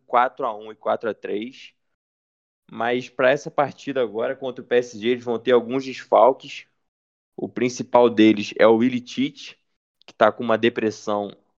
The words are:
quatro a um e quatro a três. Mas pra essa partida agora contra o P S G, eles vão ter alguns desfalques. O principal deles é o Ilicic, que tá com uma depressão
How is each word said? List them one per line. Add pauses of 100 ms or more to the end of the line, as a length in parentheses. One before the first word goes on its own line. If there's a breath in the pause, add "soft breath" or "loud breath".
quatro
a
um
e
quatro
a
três. (1000)
Mas
pra
essa
partida
agora
contra
o
P
S
G,
eles
vão
ter
alguns
desfalques. (760)
O
principal
deles
é
o
Ilicic, (500)
que
tá
com
uma
depressão (280)